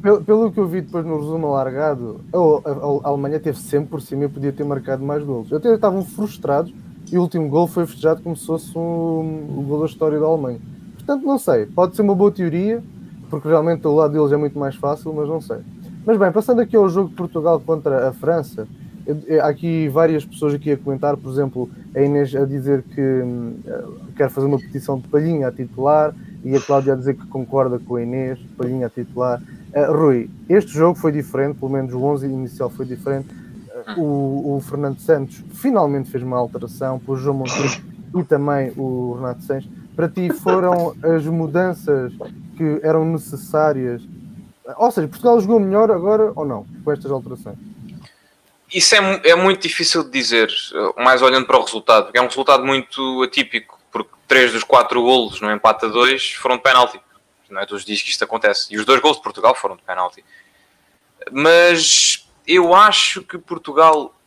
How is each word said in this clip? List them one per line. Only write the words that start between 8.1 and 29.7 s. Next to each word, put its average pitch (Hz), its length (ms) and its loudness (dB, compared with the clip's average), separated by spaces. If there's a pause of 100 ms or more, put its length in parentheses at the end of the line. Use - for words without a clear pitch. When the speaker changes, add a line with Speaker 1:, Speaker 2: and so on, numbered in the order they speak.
Speaker 1:
como 170 140 -8
se - 100 -16
fosse 165 320 -6
um, 165 680 -4 (100)
o 139 120 -6
gol 147 120 -2
da 160 60 0
história 156 320 -2
da 151 80 2
Alemanha. 139 320 0 (380)
Portanto, 277 300 -4
não 277 120 2
sei, 117 280 2
pode 180 300 0
ser 220 60 0
uma 202 120 4
boa 202 160 4
teoria, 190 520 -2 (460)
porque 151 200 -6
realmente 160 380 2
o 147 80 2
lado 151 200 4
deles 147 180 2
é 147 60 4
muito 147 200 -2
mais 139 160 -4
fácil, 151 400 -6
mas 151 140 -4
não 160 120 -4
sei. - 180 -10 (480)
Mas 220 120 4
bem, 185 140 4
passando 233 300 2
aqui 226 140 -4
ao 196 120 6
jogo 180 220 0
de - 40 -20
Portugal 165 460 0
contra 139 480 0
a 127 40 -2
França, 143 540 -4 (400)
eu, 151 200 -4
eu, 156 180 2
há 151 40 2
aqui 156 400 -2
várias 156 360 2
pessoas 147 300 -4
aqui 147 180 -4
a 139 40 2
comentar, 139 400 -2
por 139 160 -12
exemplo, 127 380 -4 (240)
a 131 60 -2
Inês 143 340 2
a 139 100 0
dizer 135 380 -2
que, 131 180 -10
hum, 123 680 -2
eh, - 180 -10 (320)
quer 139 140 2
fazer 139 160 -2
uma 143 120 2
petição 139 420 -6
de - 80 -16
Palhinha 147 400 0
a 120 40 -4
titular 139 640 0 (300)
e 131 120 -2
a 131 40 4
Cláudia 139 320 2
a 131 40 2
dizer 127 180 -2
que - 120 -12
concorda 127 520 -2
com 120 180 -8
a 117 60 -4
Inês, 127 360 -6 (180)
Palhinha 123 300 -4
a 113 40 -6
titular. 123 500 -4 (320)